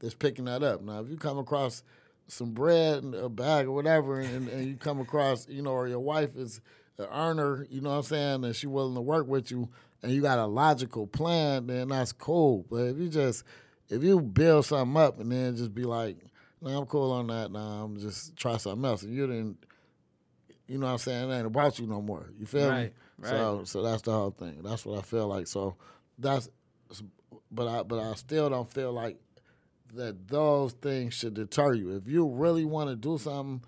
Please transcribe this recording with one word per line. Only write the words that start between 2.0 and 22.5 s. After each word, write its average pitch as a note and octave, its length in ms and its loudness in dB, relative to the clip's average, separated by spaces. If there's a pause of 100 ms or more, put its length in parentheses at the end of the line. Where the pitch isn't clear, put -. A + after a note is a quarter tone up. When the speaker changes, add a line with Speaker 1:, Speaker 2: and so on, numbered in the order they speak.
Speaker 1:
some A#2+ 280 -8
bread D#3 500 4
and B2+ 100 -6
a A#2 140 -4
bag C3+ 380 2
or C3 60 -2
whatever, C#3+ 460 4
and, B2+ 300 -4
and C3 180 -4
you C3+ 100 -4
come C#3+ 240 -4
across, C3+ 480 0
you C#3 140 -8
know, C#3 100 -2
or B2+ 140 0
your B2 140 -4
wife D3+ 360 0
is B2 240 -8 (380)
an G2+ 140 -8
earner, D3 580 0
you C3 120 -8
know C#3+ 80 -2
what C#3+ 60 0
I'm C#3+ 80 0
saying, C#3+ 400 0
and A#2 120 -2
she - 100 -6
willing C3+ 300 0
to B2 60 -4
work C#3+ 260 0
with C3+ 220 0
you, B2 180 -2 (340)
and A#2 80 -2
you C#3 120 2
got C3+ 180 4
a A2 60 2
logical A#2+ 600 2
plan, D3 640 0
then B2+ 200 -2
that's C3 240 0
cool. D3 560 4
But A#2 180 -4
if B2+ 120 -2
you F3 120 -2
just, C#3 340 2 (460)
if A#2 120 -2
you F#3 180 8
build D3 440 6
something C3+ 360 2
up C#3 200 6
and A2+ 100 -2
then B2+ 260 0
just A#2 180 -4
be B2 100 -4
like, A#2 320 -2 (460)
"Nah, C3+ 160 -4
I'm C#3 80 -4
cool C3+ 260 2
on B2 140 -2
that. A2+ 260 -4
Nah, G#2+ 320 -6
I'm G#2 140 -8
just G2+ 360 -8
try A#2 220 -2
something A2 300 -4
else," A2+ 160 0
and A2 120 -8
you C#3 120 -2
didn't, A2 320 -4 (1080)
you C3 120 -8
know C3+ 80 -2
what B2+ 60 0
I'm A#2+ 60 0
saying, B2+ 320 -2
it C3 40 -2
ain't A#2 120 -2
about C3+ 320 2
you A#2+ 80 -6
no G#2+ 140 -4
more. F2+ 380 -8
You G#2+ 80 -10
feel C#3+ 240 2